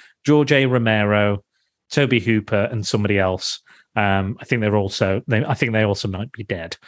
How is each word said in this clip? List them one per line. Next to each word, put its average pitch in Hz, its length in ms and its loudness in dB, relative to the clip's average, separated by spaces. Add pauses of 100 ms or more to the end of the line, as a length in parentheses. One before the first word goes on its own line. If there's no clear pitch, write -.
(240)
George 147 280 4
A. 135 140 4
Romero, 104 800 2 (460)
Toby 127 300 2
Hooper, 107 500 0
and 107 160 -6
somebody 104 320 0
else. 92 420 -2 (360)
Um, 98 440 0
I - 40 -18
think 120 180 -2
they're 107 140 2
also, 98 500 -2
they, 113 180 0
I - 100 -4
think 117 180 -2
they 110 120 2
also 101 240 -2
might 98 240 -8
be 107 120 -14
dead. 85 320 -10 (120)